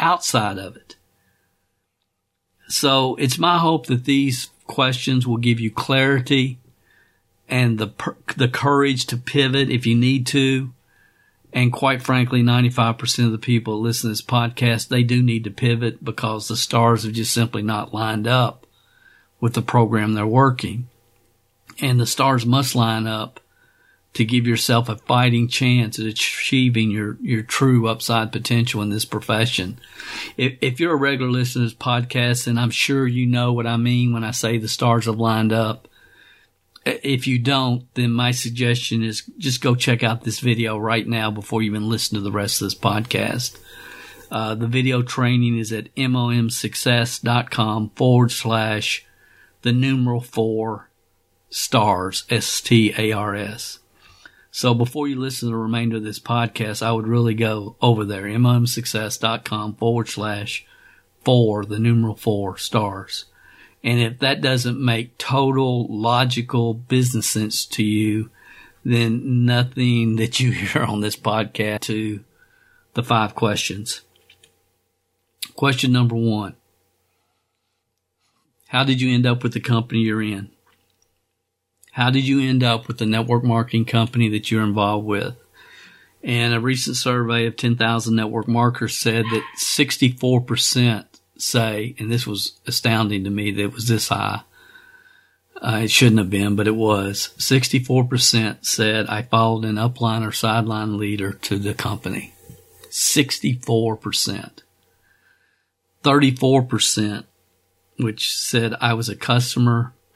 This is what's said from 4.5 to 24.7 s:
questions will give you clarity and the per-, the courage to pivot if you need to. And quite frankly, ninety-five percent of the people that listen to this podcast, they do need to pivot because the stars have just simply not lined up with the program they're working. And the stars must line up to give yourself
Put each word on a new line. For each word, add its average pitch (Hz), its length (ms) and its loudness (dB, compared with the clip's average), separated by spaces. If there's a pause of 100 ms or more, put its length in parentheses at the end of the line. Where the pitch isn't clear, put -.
questions 127 600 0
will 113 80 0
give 117 240 2
you 110 100 -2
clarity 135 880 0 (920)
and 120 300 2
the 107 80 -2
per-, - 300 -10 (200)
the 127 120 4
courage 139 580 2
to 123 100 -6
pivot 135 540 0
if 123 160 0
you 117 80 4
need 127 320 2
to. 135 460 0 (800)
And 123 200 4
quite 131 300 0
frankly, 127 400 2
ninety-five 120 560 2
percent 123 280 0
of 113 40 2
the 110 80 -2
people 113 380 0
that 107 100 -4
listen 117 220 -2
to 107 40 -2
this 104 80 -6
podcast, 120 680 0
they 123 160 4
do 123 180 4
need 117 220 2
to 101 80 -8
pivot 117 520 -2
because 110 440 -6
the 113 80 -6
stars 117 480 2
have 107 80 -4
just 113 200 -4
simply 113 300 0
not 107 320 -4
lined 110 320 -2
up 120 400 2 (720)
with 120 140 0
the 110 80 0
program 110 520 2
they're 107 120 -2
working. 123 600 2 (920)
And 127 200 2
the 113 60 2
stars 131 380 2
must 127 300 2
line 113 320 2
up 110 320 -8 (760)
to 117 100 2
give 120 200 2
yourself 117 440 2